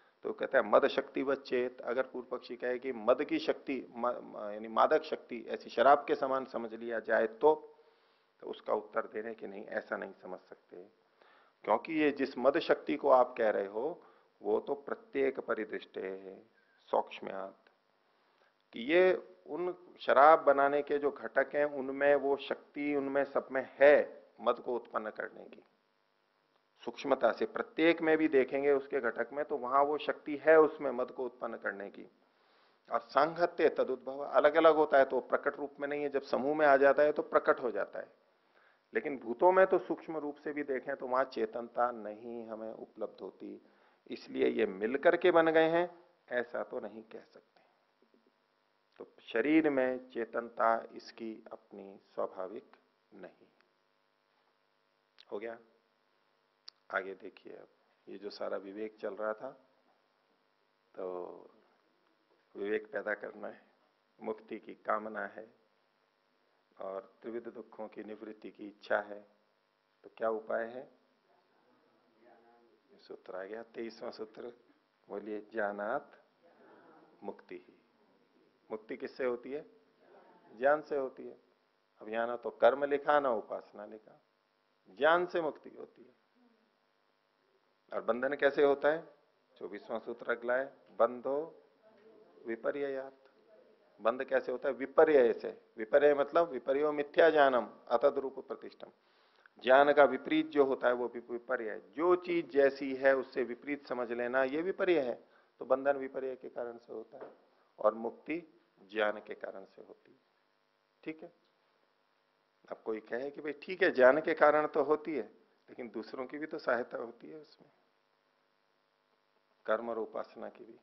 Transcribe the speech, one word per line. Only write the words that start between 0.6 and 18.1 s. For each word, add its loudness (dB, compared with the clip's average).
"मद 6
शक्ति -4
व -2
चेत।" -4
अगर -4
पूर्व -10
पक्षी -12
कहे -6
कि -8
मद 0
की -2
शक्ति, -6
म-, -4
म-, -8
यानी -12
मादक 2
शक्ति, -10
ऐसी -10
शराब 6
के 0
समान -2
समझ -10
लिया -8
जाए 2
तो, 0
तो -14
उसका -6
उत्तर -4
दे -8
रहे -10
हैं -14
कि -14
नहीं, -14
ऐसा -8
नहीं -8
समझ -14
सकते, -20
क्योंकि 0
ये 2
जिस -4
मद 6
शक्ति 0
को 2
आप 6
कह 2
रहे 0
हो, -6
वो 0
तो -4
प्रत्येक -4
परिदृष्टे -6
है, -10
सौक्ष्म्यात्, -6